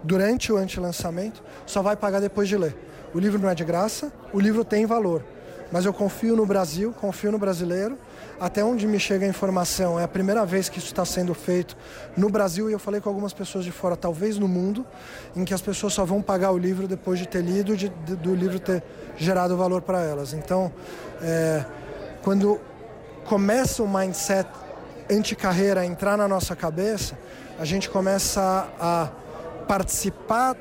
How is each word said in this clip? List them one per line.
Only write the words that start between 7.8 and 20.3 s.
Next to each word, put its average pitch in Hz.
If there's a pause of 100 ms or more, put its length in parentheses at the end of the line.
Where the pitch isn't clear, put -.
Até 185
onde 220
me 208
chega 196
a -
informação, 185
é 170
a 170
primeira 196
vez 185
que -
isso -
tá 185
sendo 180
feito 180 (400)
no 202
Brasil, 202
e -
eu 208
falei 202
com 208
algumas 202
pessoas 190
de 175
fora, 175
talvez 185
no 202
mundo, 190 (480)
em 185
que 185
as 185
pessoas 196
só 196
vão 190
pagar 190
o 185
livro 185
depois 185
de 180
ter 180
lido, 196
de, 196
de, 165
do 180
livro 180
ter 180 (340)
gerado 180
valor 180
pra 180
elas. 143